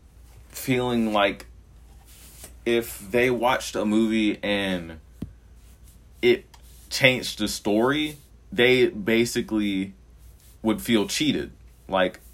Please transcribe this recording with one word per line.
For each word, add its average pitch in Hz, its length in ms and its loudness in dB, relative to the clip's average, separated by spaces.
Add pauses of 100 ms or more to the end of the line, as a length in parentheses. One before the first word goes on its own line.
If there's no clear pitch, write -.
(500)
feeling 123 640 0
like 101 320 0 (1200)
if 117 320 -2 (120)
they 123 200 2
watched 127 440 -2
a 104 120 -2
movie 110 560 2
and 92 560 -4 (1200)
it 120 240 2 (460)
changed - 480 0
the 107 100 -2
story, 135 680 0 (360)
they 123 360 4
basically 107 1080 -2 (680)
would 107 180 0
feel 107 260 2
cheated. 101 460 -2 (360)
Like, 92 320 0 (140)